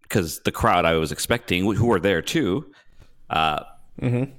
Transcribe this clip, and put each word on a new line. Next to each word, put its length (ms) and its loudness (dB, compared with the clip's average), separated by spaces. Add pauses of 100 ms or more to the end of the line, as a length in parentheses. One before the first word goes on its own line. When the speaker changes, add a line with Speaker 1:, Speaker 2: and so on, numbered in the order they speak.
Speaker 1:
'cause 360 -2
the 60 -2
crowd 340 2
I 100 4
was 160 0
expecting, 540 -2
wh-, 100 0
who 120 2
were 120 4
there 220 2
too, 500 -2 (600)
uh, 320 0 (380)
Speaker 2:
Mm-hmm. 380 -2